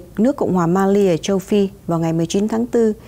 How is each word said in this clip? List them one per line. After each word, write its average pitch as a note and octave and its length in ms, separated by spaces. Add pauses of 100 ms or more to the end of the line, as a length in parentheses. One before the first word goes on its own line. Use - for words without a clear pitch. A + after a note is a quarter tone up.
(180)
nước C4 180
Cộng - 180
hòa F3+ 120
Mali G3 420
ở E3+ 80
châu G3 220
Phi G3+ 300 (180)
vào E3+ 120
ngày E3 140
mười E3 140
chín G3+ 220
tháng A3+ 180
tư A#3 260 (160)